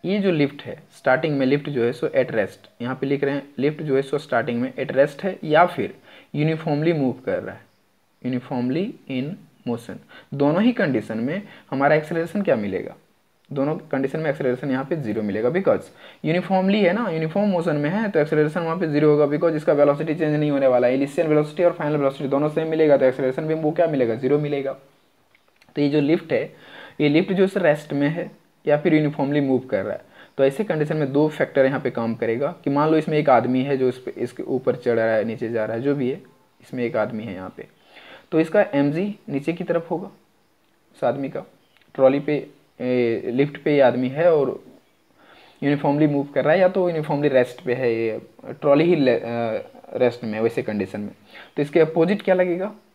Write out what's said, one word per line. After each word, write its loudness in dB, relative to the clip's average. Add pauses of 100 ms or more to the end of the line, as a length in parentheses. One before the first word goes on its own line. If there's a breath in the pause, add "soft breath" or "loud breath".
ये -2
जो 0
lift -2
है -12 (220)
starting 0
में 0
lift 0
जो 0
है 0
so -4
at 0
rest, -4 (160)
यहाँ -6
पे -6
लिख -2
रहे -2
हैं -8 (100)
lift -2
जो 0
है 2
so -4
starting -2
में -4
at -6
rest 2
है -6
या 6
फिर -4 (400 loud breath)
uniformly 0
मूव 0 (140)
कर -4
रहा -10
है, -20 (600)
uniformly -4 (260)
in -6 (380)
motion, -8 (380 loud breath)
दोनों 4
ही 4
condition -2
में -4 (280 loud breath)
हमारा 4
acceleration -2
क्या 2
मिलेगा, -6 (560)
दोनों -2 (160)
condition -2
में -2
acceleration -2
यहाँ -2
पे -4
ज़ीरो -4
मिलेगा, -2
because 0 (360 loud breath)
uniformly 0
है 4
ना, -2
uniform -2
motion 0
में -2
है -2
तो 0
acceleration 2
वहाँ -2
पे -2
ज़ीरो 4
होगा, 4
because 0
इसका 0
velocity 2
change 0
नहीं 0
होने 2
वाला 4
है, 2
इनिशियल 0
velocity 2
और 4
final -4
velocity -2
दोनों 0
same -2
मिलेगा, 4
तो 2
acceleration 0
भी 0
हमको -2
क्या 2
मिलेगा, 0
ज़ीरो 0
मिलेगा। -4 (1040)
तो 0
ये 4
जो 2
lift 0
है, 0 (560 loud breath)
ये 4
lift 2
जो 4
है -2
rest 2
में 0
है -4 (360)
या 4
फिर 2
uniformly 0
मूव 2
कर -4
रहा -6
है, -14 (340 loud breath)
तो 4
ऐसे 0
condition -2
में -2
दो 4
factor 0
यहाँ 0
पे -2
काम -4
करेगा -4 (100)
कि -2
मान 2
लो 4
इसमें 0
एक 2
आदमी 4
है -2
जो 0
इस -4
पे, -12
इसके -8
ऊपर -2
चढ़ 0
रहा 2
है, 0
नीचे -6
जा -2
रहा -6
है, -6
जो 0
भी -2
है, -6 (400)
इसमें -8
एक -4
आदमी -4
है -10
यहाँ -12
पे, -16 (680 loud breath)
तो 2
इसका 2 (120)
एमजी 0 (140)
नीचे -4
की -6
तरफ -4
होगा -6 (840)
उस -8
आदमी -2
का, -10 (500)
ट्रॉली 6
पे -2 (340)
ए, 0
lift 0
पे 2
ये 4
आदमी 4
है 2
और 0 (1000 soft breath)
uniformly 2
move 0
कर 0
रहा 4
है 4
या 6
तो 0
uniformly -2
rest 2
पे -2
है, 0
ये -4 (320)
trolley 4
ही 4
ले-, 4
अ, -4 (340)
rest 0
में -6
है -2
वैसे 0
condition -4
में, -10 (440 loud breath)
तो 0
इसके 2
opposite 2
क्या 2
लगेगा? 0 (220)